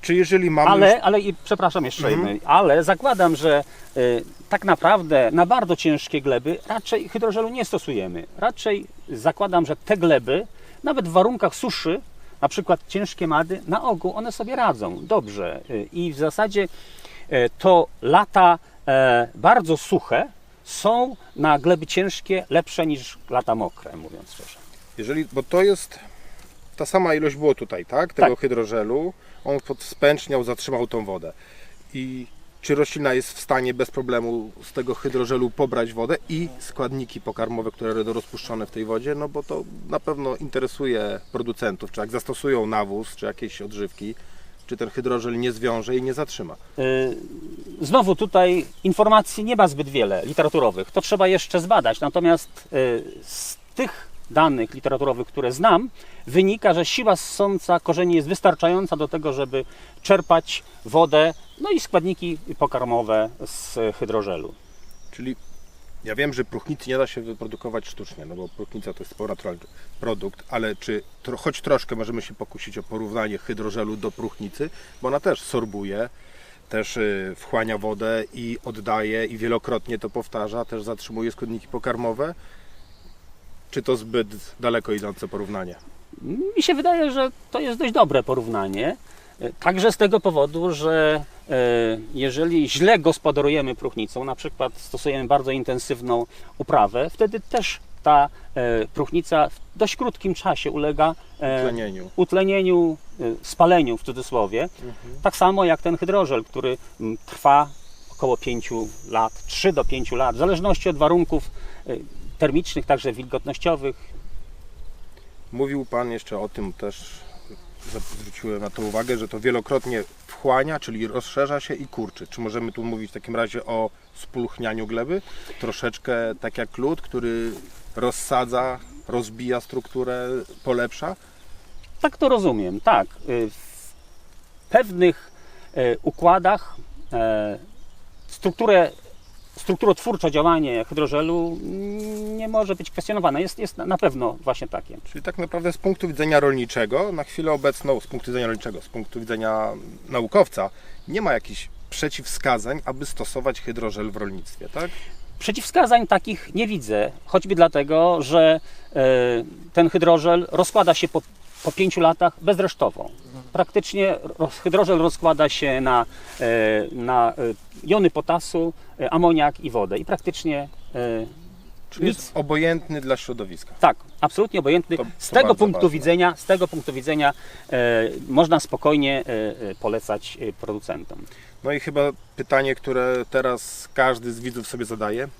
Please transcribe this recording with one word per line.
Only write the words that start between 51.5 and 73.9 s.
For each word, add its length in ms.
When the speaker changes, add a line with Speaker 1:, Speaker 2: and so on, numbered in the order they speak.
Speaker 2:
zbadać. 400
Natomiast, 720
y, 300
z 340
tych 320
danych 420
literaturowych, 540
które 240
znam, 380
wynika, 460
że 120
siła 300
ssąca 640
korzeni 360
jest 120
wystarczająca 680
do 100
tego, 260
żeby 320
czerpać 640
wodę, 480
no 100
i 80
składniki 580
pokarmowe 720
z 300
hydrożelu. 560
Speaker 1:
Czyli 240
ja 120
wiem, 180
że 120
próchnicy 440
nie 80
da 100
się 140
wyprodukować 680
sztucznie, 380
no 100
bo 140
próchnica 440
to 100
jest 160
naturalny 400
produkt, 500
ale 260
czy 280
tro-, 140
choć 240
troszkę 340
możemy 260
się 120
pokusić 440
o 60
porównanie 540
hydrożelu 600